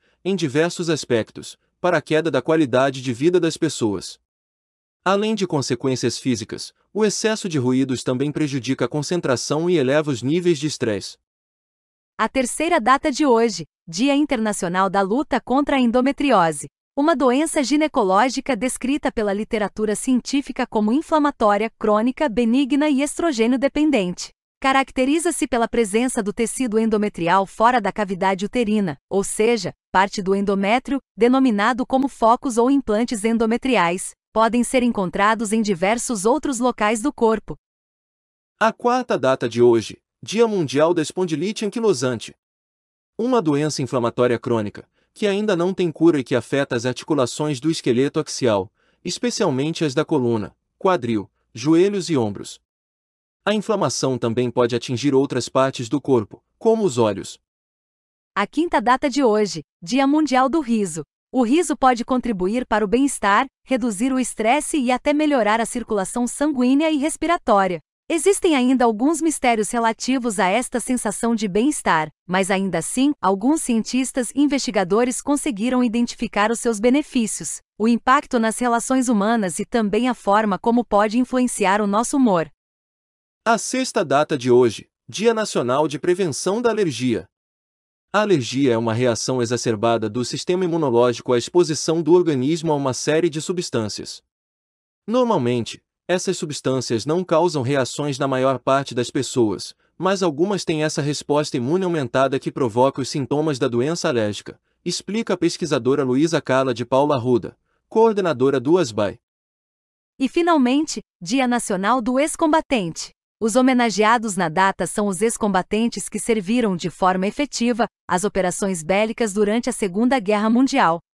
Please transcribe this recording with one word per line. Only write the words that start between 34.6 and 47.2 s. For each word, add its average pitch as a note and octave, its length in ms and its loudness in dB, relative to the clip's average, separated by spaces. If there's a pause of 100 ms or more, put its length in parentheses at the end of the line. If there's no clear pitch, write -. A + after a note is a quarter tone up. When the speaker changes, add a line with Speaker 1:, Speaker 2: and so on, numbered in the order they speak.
Speaker 2:
ser B3+ 180 0
encontrados G#3 720 0
em A3 80 2
diversos G3+ 640 -2
outros C#4 340 0
locais A3+ 440 0
do C#4+ 100 -2
corpo. A3 420 0 (1040)
Speaker 1:
A G#3+ 140 2
quarta A#3+ 460 0
data C3 280 2
de A#2 140 -2
hoje, A#2 380 4 (240)
Dia A3+ 260 2
Mundial D#3+ 460 2
da E3 80 2
Espondilite F3 640 -4
Anquilosante. C#3 680 -2 (840)
Uma A#3+ 260 0
doença D3 400 0
inflamatória B2 560 0
crônica, A2 500 -4 (240)
que - 140 -4
ainda G3+ 280 0
não F3 200 0
tem F3 180 -2
cura D#3+ 260 4
e B2+ 60 -4
que C#3 100 -2
afeta C3+ 400 -2
as A#2+ 120 -2
articulações C#3 720 -2